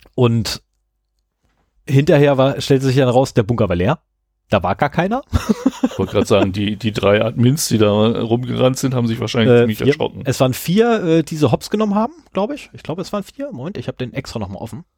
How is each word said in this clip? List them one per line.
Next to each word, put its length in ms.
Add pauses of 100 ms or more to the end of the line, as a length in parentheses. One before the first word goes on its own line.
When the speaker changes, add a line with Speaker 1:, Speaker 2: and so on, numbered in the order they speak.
(140)
Speaker 1:
und 480 (1300)
hinterher 500
war, 240
stellte 240
sich 120
dann 120
raus, 240
der 100
Bunker 260
war 80
leer. 220 (500)
Da 120
war 140
gar 140
keiner. 380
<laughs> 40 (540)
Speaker 2:
Ich 140
wollte 140
gerade 120
sagen, 280
die, 240
die 160
drei 300
Admins, 440
die 100
da 140
rumgerannt 880
sind, 160
haben 100
sich 140
wahrscheinlich 340
Speaker 1:
Äh, 60
Speaker 2:
ziemlich 200
Speaker 1:
vier. 80
Speaker 2:
erschrocken. 360
Speaker 1:
Es 160
waren 140
vier, 500
äh, 200
die 120
sie 160
hops 180
genommen 240
haben, 200 (180)
glaub 200
ich. 220
Ich 100
glaube, 180
es 100
waren 120
vier. 280
Moment, 260
ich 120
hab 80
den 160
extra 260
nochmal 220
offen. 240 (120)